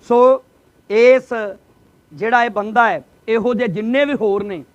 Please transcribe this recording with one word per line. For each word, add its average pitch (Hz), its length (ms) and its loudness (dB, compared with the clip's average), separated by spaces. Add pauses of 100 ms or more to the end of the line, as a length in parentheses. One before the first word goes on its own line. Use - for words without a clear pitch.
ਸੋ 247 340 4 (480)
ਇਸ 247 420 4 (800)
ਜਿਹੜਾ 233 320 0
ਇਹ 240 60 -4
ਬੰਦਾ 214 380 -2
ਹੈ, 160 140 -4 (260)
ਇਹੋ 226 260 0
ਜਿਹੇ 233 140 -2
ਜਿੰਨੇ 220 360 -2
ਵੀ 285 100 -4
ਹੋਰ 202 300 -2
ਨੇ 185 180 -12 (120)